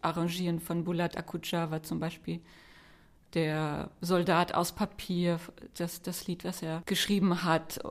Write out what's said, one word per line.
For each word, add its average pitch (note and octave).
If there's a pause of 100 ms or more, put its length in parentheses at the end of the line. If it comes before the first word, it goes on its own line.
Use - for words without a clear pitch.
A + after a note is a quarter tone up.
arrangieren E3+
von E3+
Bulat F3
Akutjawa E3
zum E3
Beispiel, E3+ (920)
der D#3 (100)
Soldat F3
aus E3+
Papier, F3 (360)
das, E3+
das -
Lied, F3
was F3+
er E3
geschrieben F#3
hat. E3 (120)